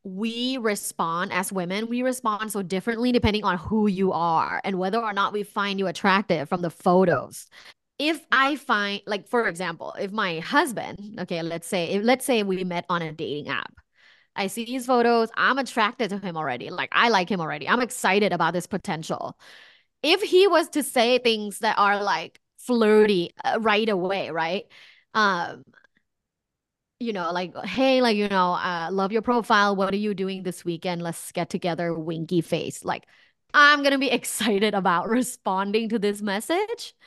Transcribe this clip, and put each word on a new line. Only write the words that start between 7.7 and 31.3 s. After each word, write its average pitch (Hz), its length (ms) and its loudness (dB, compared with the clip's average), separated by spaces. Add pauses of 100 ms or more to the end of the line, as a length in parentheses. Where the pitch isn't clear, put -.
If 302 320 -2
I 269 260 4
find, 202 500 -2
like, 208 220 -4
for 233 180 2
example, 170 520 -6
if 190 120 -6
my 190 280 -2
husband, 214 840 -2
okay, 175 220 -4
let's 165 240 -8
say, 175 240 -2
if, 196 140 0
let's 262 200 2
say 233 180 2
we 185 220 -2
met 175 240 -6
on 170 140 0
a 156 100 -8
dating 147 360 -8
app. - 260 -6 (600)
I 196 120 -2
see 226 180 -6
his 247 200 -6
photos, 233 520 4
I'm 208 220 4
attracted 226 520 0
to 202 80 -6
him 185 180 -6
already. 131 320 -6
Like, 170 240 -6
I 214 160 4
like 185 220 2
him 185 100 -2
already. 147 280 -6
I'm 226 120 4
excited 202 520 0
about 165 200 0
this 175 140 -4
potential. - 680 -8 (680)
If 359 180 4
he 370 260 6
was 339 220 4
to 294 140 -2
say 247 360 2
things 214 400 -2
that 220 180 0
are, 202 260 4
like, 175 360 -2 (180)
flirty, 214 760 4 (120)
uh, 156 180 0
right 214 280 2
away, 185 400 -2
right? 165 360 -4 (480)
Um, 185 500 0 (1400)
you 233 140 -4
know, 175 180 -4
like, 175 240 -4 (100)
"Hey, 254 360 4
like, 226 160 4
you 208 100 0
know, 185 260 2
uh, 170 380 -4
love 190 200 0
your 220 100 0
profile. 214 540 2
What 196 180 0
are 196 40 -2
you 208 160 -2
doing 190 300 -6
this 180 220 -8
weekend? 170 360 -4
Let's 170 300 -10